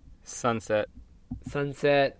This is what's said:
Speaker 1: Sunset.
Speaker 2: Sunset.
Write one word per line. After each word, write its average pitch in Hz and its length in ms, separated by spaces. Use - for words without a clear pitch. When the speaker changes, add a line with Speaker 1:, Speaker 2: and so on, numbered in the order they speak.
Speaker 1:
Sunset. 110 640
Speaker 2:
Sunset. 143 720